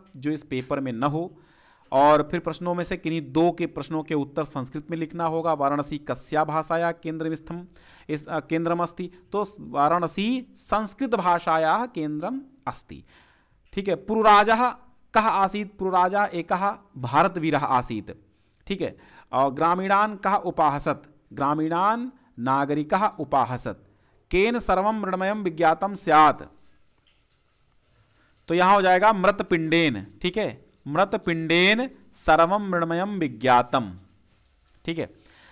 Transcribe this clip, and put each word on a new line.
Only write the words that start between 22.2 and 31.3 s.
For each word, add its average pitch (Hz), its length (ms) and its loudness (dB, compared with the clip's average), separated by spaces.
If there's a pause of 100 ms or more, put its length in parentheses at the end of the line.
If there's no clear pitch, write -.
नागरिकः 147 680 0
उपाहसत्। 127 800 -4 (440)
"केन 220 280 2
सर्वं 208 400 0
मृण्मयं 190 360 -2
विज्ञातं 170 600 0
स्यात्?" 151 480 6 (2000)
तो 165 80 0
यहां 180 180 6
हो 202 80 6
जाएगा 185 320 6
"मृतपिंडेन", 165 920 2 (140)
ठीक 180 160 -4
है, 143 280 -6 (220)
"मृतपिंडेन 180 1000 0 (240)